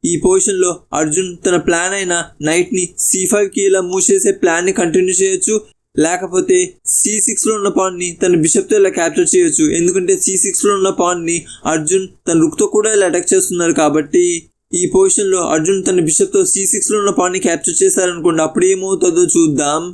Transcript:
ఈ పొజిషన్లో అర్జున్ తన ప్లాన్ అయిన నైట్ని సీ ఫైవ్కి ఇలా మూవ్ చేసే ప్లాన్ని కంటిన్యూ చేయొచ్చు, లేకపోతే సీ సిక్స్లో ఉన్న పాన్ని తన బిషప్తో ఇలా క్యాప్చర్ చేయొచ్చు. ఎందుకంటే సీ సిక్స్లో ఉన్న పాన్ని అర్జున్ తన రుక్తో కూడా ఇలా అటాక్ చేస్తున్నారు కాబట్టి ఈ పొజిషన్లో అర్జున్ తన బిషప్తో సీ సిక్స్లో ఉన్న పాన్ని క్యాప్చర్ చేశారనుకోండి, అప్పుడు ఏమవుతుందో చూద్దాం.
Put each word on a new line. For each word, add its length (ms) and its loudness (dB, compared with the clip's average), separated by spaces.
ఈ 20 0
పొజిషన్లో 460 0
అర్జున్ 320 -2
తన 220 0
ప్లాన్ 320 -2
అయిన 160 -4
నైట్ని 340 0
సీ 160 -2
ఫైవ్కి 360 0
ఇలా 220 2
మూవ్ 180 -2
చేసే 240 2
ప్లాన్ని 380 0
కంటిన్యూ 400 0
చేయొచ్చు, 360 0
లేకపోతే 520 0
సీ 180 0
సిక్స్లో 340 -2
ఉన్న 180 0
పాన్ని 300 -2
తన 240 2
బిషప్తో 340 0
ఇలా 180 4
క్యాప్చర్ 360 0
చేయొచ్చు. 320 2
ఎందుకంటే 460 0
సీ 180 0
సిక్స్లో 380 0
ఉన్న 100 0
పాన్ని 380 0
అర్జున్ 320 -2
తన 160 0
రుక్తో 300 0
కూడా 240 2
ఇలా 140 4
అటాక్ 220 -2
చేస్తున్నారు 480 0
కాబట్టి 440 2
ఈ 20 -2
పొజిషన్లో 440 2
అర్జున్ 260 0
తన 200 2
బిషప్తో 320 0
సీ 100 0
సిక్స్లో 300 -2
ఉన్న 180 0
పాన్ని 260 -2
క్యాప్చర్ 360 -2
చేశారనుకోండి, 640 0
అప్పుడు 260 0
ఏమవుతుందో 520 0
చూద్దాం. 460 2